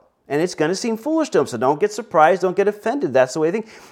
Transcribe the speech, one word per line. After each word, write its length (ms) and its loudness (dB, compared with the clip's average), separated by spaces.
And 140 -2
it's 140 -2
gonna 200 0
seem 200 -4
foolish 340 -2
to 100 2
them, 80 2
so 100 -8
don't 220 0
get 120 0
surprised, 500 2
don't 140 0
get 120 2
offended. 460 -4
That's 200 4
the 60 -4
way 120 0
they 100 -2
think. 120 -20